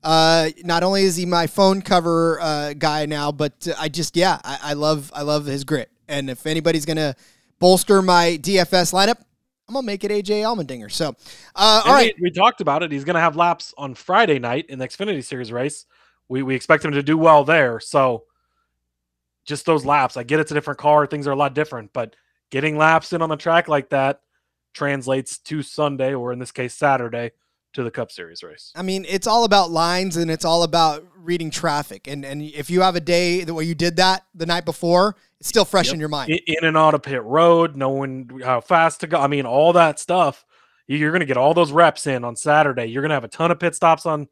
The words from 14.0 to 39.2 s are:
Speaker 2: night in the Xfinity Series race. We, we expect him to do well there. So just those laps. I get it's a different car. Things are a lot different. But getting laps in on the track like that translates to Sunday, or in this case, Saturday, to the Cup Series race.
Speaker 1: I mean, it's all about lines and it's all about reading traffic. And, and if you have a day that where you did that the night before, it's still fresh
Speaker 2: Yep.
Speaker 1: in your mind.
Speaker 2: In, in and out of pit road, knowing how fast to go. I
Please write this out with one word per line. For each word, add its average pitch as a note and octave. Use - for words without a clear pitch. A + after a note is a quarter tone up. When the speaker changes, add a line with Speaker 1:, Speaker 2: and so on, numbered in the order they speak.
Speaker 2:
night B2
in C3+
the B2+
Xfinity F#3+
Series B2
race. B2+
We, C3
we C3
expect D#3
him D3+
to C#3+
do D3+
well D#3
there. C3
So C3
just C#3+
those D3+
laps. C3+
I B2
get D3
it's D3+
a -
different D3
car. D3
Things D3
are C#3+
a C3+
lot C#3
different. B2+
But A#2
getting D3+
laps D#3+
in E3
on D#3+
the D#3
track E3+
like C#3+
that C#3
translates C3+
to D#3
Sunday, C#3
or B2
in B2
this B2
case, B2+
Saturday, A#2+
to C3
the A#2
Cup G2+
Series E2+
race. D#2
Speaker 1:
I E3
mean, F#3+
it's F#3
all A#3
about G3
lines E3+
and E3+
it's D#3+
all E3+
about D#3+
reading E3+
traffic. D3
And, C#3
and C#3
if D3
you F3+
have F#3
a E3+
day F3
that E3
where D#3+
you E3
did E3
that F#3
the E3
night E3+
before, F3
it's -
still G#3
fresh F#3
Speaker 2:
Yep. -
Speaker 1:
in D#3+
your D3+
mind. D3
Speaker 2:
In, E3
in E3
and D#3+
out D#3
of C#3+
pit C3+
road, E3
knowing C3+
how B2
fast E3
to E3+
go. D#3
I C#3